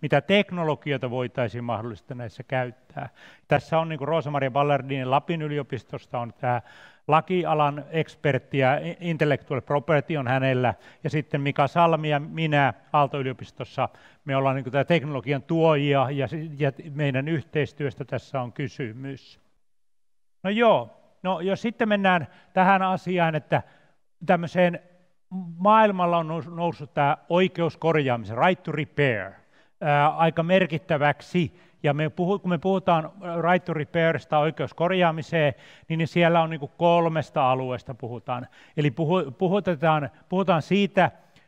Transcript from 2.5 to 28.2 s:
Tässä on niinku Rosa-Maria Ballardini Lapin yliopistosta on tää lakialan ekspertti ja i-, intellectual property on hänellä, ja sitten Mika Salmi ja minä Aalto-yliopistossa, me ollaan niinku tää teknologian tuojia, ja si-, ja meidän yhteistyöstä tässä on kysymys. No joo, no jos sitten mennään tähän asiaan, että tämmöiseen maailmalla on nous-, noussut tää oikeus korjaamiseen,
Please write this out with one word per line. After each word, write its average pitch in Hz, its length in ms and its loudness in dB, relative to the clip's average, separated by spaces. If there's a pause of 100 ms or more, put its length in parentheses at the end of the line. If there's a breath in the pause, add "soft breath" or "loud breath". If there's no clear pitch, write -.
Tässä 156 300 0
on 165 100 -2
niinku 143 180 -6
Rosa-Maria 143 440 -2
Ballardini 139 540 0
Lapin 147 380 -2
yliopistosta 143 760 -8
on 120 200 -8
tää 123 240 -2 (460 loud breath)
lakialan 151 840 0
ekspertti 147 680 -2
ja 135 200 4
i-, 165 220 -8
intellectual 151 600 -2
property 147 560 -2
on 131 120 -4
hänellä, 127 460 0 (300 loud breath)
ja 151 60 -2
sitten 151 300 -4
Mika 143 260 0
Salmi 160 440 2
ja 143 100 0
minä 151 540 0 (180)
Aalto-yliopistossa, 131 960 -2 (360 soft breath)
me 139 120 -2
ollaan 135 200 2
niinku 131 140 -8
tää 139 140 0
teknologian 143 580 -2
tuojia, 143 680 2
ja 135 180 -2
si-, 160 300 -8
ja 139 140 0 (180)
meidän 139 380 -2
yhteistyöstä 143 760 -4
tässä - 360 -8
on 123 120 -8
kysymys. 135 880 -10 (1000)
No 190 80 -4
joo, 208 500 2 (220)
no 180 180 -4
jos 185 220 -2
sitten 226 260 -4
mennään 190 380 2 (260 soft breath)
tähän 190 300 4
asiaan, 180 520 -2
että 151 280 -2 (640 soft breath)
tämmöiseen 175 540 2 (760)
maailmalla 190 640 4
on 160 100 -2
nous-, 165 260 -8
noussut 170 400 -6
tää 147 220 2 (120)
oikeus 170 480 0
korjaamiseen, 120 720 0